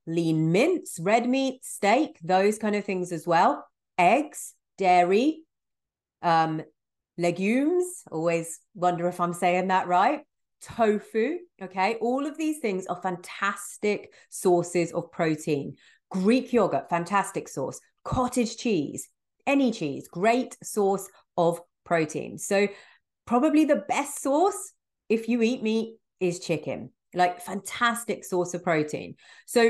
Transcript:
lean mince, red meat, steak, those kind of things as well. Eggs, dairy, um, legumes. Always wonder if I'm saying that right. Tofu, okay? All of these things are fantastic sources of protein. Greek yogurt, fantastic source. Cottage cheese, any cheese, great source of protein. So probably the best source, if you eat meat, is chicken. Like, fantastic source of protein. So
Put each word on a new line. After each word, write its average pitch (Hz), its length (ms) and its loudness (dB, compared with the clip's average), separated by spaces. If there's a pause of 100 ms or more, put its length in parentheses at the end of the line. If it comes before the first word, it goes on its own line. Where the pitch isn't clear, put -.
lean 160 460 0
mince, 302 460 0
red 226 300 2
meat, 262 360 -2
steak, 226 580 0
those 190 360 2
kind 208 180 -2
of 202 80 -4
things 180 280 -4
as 160 140 -8
well. 190 400 2 (300)
Eggs, 220 580 2 (220)
dairy, 190 680 4 (760)
um, 160 420 2 (540)
legumes. 240 960 0
Always 165 500 -2 (140)
wonder 175 340 0
if 175 120 -4
I'm 175 120 0
saying 180 360 0
that 185 180 2
right. 196 340 2 (400)
Tofu, 226 800 0 (240)
okay? 190 380 -2
All 262 260 0
of 294 100 -8
these 311 220 -2
things 190 280 -4
are 180 140 -6
fantastic - 1120 -6 (160)
sources 175 640 0
of 170 200 -6
protein. 151 640 -2 (340)
Greek 220 420 2
yogurt, 196 380 2
fantastic 190 580 -2
source. - 320 -8 (240)
Cottage 247 540 -2
cheese, 180 500 -2 (380)
any 269 240 2
cheese, 143 380 -6
great 226 540 0
source 196 460 -2 (280)
of 170 240 2 (240)
protein. 151 520 -2
So 196 320 0 (580)
probably 294 380 4
the 277 240 2
best - 320 -4
source, 339 520 0 (360)
if 226 200 0
you 240 120 0
eat 226 220 2
meat, 220 340 -2 (220)
is 175 220 -2
chicken. 135 500 -6 (240)
Like, 180 280 2
fantastic 208 800 -4
source 175 300 -4
of 170 100 -10
protein. 151 500 -2 (320)
So 233 240 2